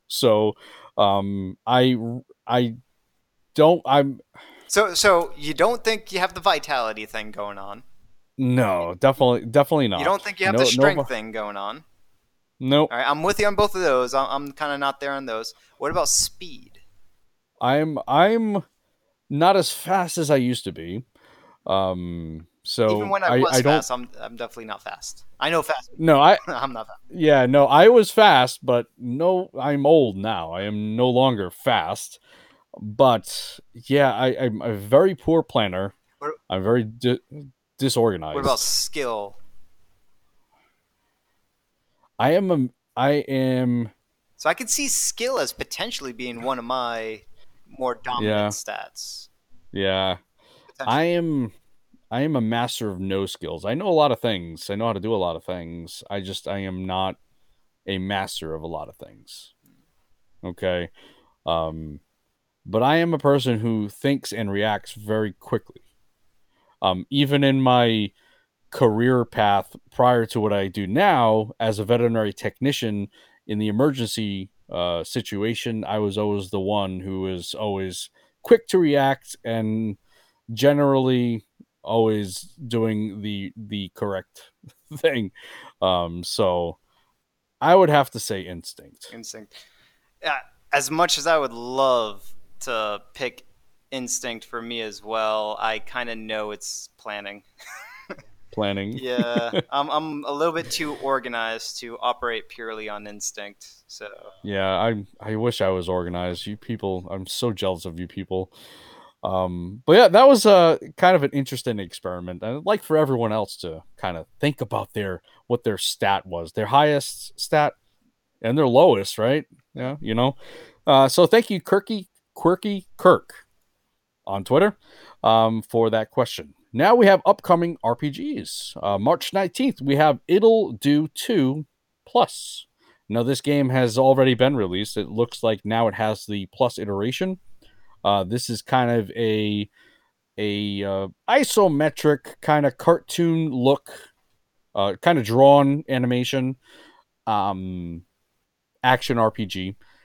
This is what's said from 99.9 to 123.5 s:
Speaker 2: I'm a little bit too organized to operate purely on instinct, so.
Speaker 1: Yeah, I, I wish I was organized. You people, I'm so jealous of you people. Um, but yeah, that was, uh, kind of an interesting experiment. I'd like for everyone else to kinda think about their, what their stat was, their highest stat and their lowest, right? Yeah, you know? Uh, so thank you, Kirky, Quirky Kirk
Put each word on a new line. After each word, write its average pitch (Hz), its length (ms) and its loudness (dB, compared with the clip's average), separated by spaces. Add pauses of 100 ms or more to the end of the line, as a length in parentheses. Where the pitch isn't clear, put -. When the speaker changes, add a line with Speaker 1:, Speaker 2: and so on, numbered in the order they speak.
Speaker 2:
I'm 151 340 -6
a 139 80 -6
little 160 200 0
bit 160 200 -8
too 147 240 -6
organized 120 840 -6
to 117 200 -14
operate 117 480 -4
purely 110 400 -12
on 104 180 -12
instinct, 104 600 -14 (200)
so. - 220 -18 (340)
Speaker 1:
Yeah, 95 260 -2
I, 104 360 -2 (160)
I 107 160 -6
wish 117 240 -2
I 107 80 0
was 92 200 -2
organized. 90 580 -4
You 104 100 -10
people, 95 560 -8
I'm 95 160 -10
so 120 240 -4
jealous 92 320 -4
of 85 160 -12
you 87 80 -10
people. 92 440 -6 (720)
Um, 92 640 -4
but 156 100 4
yeah, 220 120 10
that 214 180 8
was, 254 200 6
uh, 175 320 6 (180)
kind 185 180 6
of 156 80 2
an 139 80 0
interesting 131 480 -4
experiment. 90 640 -10
I'd 127 240 -8
like 214 160 0
for 156 140 0
everyone 127 360 2
else 107 260 -4
to 82 260 -12 (160)
kinda 85 260 -6 (140)
think 147 200 -2
about 107 340 -6
their, 95 280 -6 (240)
what 120 160 -2
their 104 160 -2
stat - 480 -2
was, 85 260 -10
their 107 140 -4
highest 143 720 0
stat 151 360 0 (680)
and 120 160 0
their 151 80 4
lowest, 123 500 4
right? 131 280 0 (300)
Yeah, 131 260 -8
you 110 140 -4
know? 123 200 2 (540)
Uh, 135 180 8
so 170 200 6
thank 226 240 4
you, 190 100 -2
Kirky, 196 480 -2 (260)
Quirky 185 640 -2
Kirk - 500 2 (800)